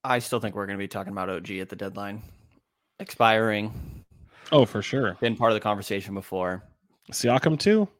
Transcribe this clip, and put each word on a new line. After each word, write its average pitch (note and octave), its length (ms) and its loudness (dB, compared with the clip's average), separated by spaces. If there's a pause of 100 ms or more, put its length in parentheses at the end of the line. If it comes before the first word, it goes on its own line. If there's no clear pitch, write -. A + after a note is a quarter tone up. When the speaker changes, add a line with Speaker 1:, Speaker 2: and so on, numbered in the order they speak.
Speaker 1:
I B2+ 160 2
still A#2+ 200 -2
think G#2 160 -6
we're G2+ 120 -4
gonna G2+ 120 -6
be G2 80 -6
talking G2 260 -8
about F#2+ 160 -4
O F#2 100 -4
G F#2 220 -8
at F#2+ 80 -10
the - 60 -12
deadline. G2+ 460 -10 (800)
Expiring. A2 1040 0 (460)
Speaker 2:
Oh, C#3+ 140 8
for G#2+ 160 -4
sure. A2+ 380 -2
Speaker 1:
Been A#2 160 0
part A2+ 160 4
of G#2+ 40 4
the G#2 60 0
conversation G2 520 -4
before. F#2 500 -4 (480)
Speaker 2:
Siakam C3+ 460 4
too? G#3 300 4 (120)